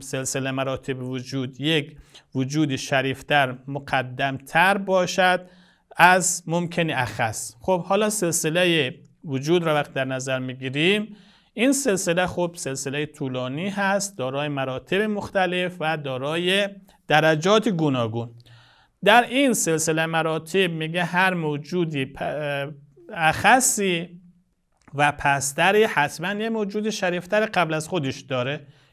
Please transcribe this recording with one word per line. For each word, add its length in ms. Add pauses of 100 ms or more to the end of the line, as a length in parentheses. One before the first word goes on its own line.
سلسله 500
مراتب 520
وجود 580
یک 360 (380)
وجود 420
شریفتر، 800 (120)
مقدمتر 1120
باشد 640 (560)
از 500
ممکن 440
اخص. 680
خب 240
حالا 260
سلسله 840 (300)
وجود 400
را 100
وقت 200
در 100
نظر 340
می‌گیریم، 800 (380)
این 180
سلسله 540
خب 300
سلسله 500
طولانی 640
هست، 500
دارای 300
مراتب 540
مختلف 800
و 160
دارای 720 (400)
درجات 600
گوناگون. 600 (760)
در 260
این 220
سلسله 540
مراتب 640
میگه 340
هر 300
موجودی 680
پ-، 680 (420)
اخصی 1080 (760)
و 180
پستری 720
حتماً 480
یه 160
موجود 420
شریفتر 560
قبل 280
از 140
خودش 320
داره. 460 (260)